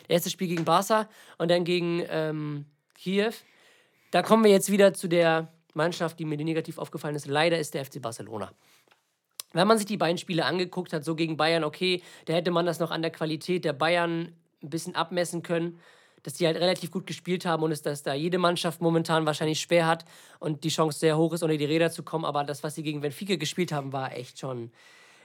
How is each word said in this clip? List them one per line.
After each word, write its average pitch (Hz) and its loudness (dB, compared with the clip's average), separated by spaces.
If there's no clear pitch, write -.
Erstes 170 2
Spiel 185 -4
gegen 165 -2
Barca 202 2
und 170 0
dann 175 4
gegen, 170 0
ähm, 151 -4
Kiew. 202 -2
Da 175 4
kommen 220 6
wir 208 10
jetzt 196 6
wieder 196 8
zu 190 -6
der 165 2
Mannschaft, 165 -2
die 160 -6
mir 151 -4
negativ 160 -4
aufgefallen 151 -8
ist. 143 -8
Leider 156 2
ist 151 -6
der 147 -4
F 131 -10
C 139 -14
Barcelona. 107 -8
Wenn 175 4
man 226 6
sich 208 -4
die 208 -4
beiden 165 0
Spiele 160 -2
angeguckt 180 -4
hat, 151 -4
so 160 -4
gegen 160 -2
Bayern, 160 2
okay, 180 -2
da 160 -2
hätte 175 0
man 170 2
das 165 -2
noch 160 -2
an 165 -4
der 165 -2
Qualität 160 -4
der 151 0
Bayern 170 0
ein 151 -12
bisschen 160 -8
abmessen 170 -2
können, 170 -4
dass - -12
die 180 0
halt 160 2
relativ 175 0
gut 185 -6
gespielt 175 -6
haben 160 0
und 160 0
es, 147 -4
dass 147 -6
da 143 -2
jede 170 -2
Mannschaft 175 0
momentan 165 2
wahrscheinlich 151 0
schwer 170 4
hat 165 0
und 151 -4
die 160 -2
Chance 156 0
sehr 156 4
hoch 160 4
ist, 170 -2
unter 156 2
die 147 0
Räder 160 2
zu 165 -10
kommen. 160 -6
Aber 143 0
das, 139 -6
was 151 -6
sie 160 -8
gegen 147 -4
Benfica 180 -4
gespielt 170 -4
haben, 139 -4
war 131 -6
echt 123 -12
schon 123 -8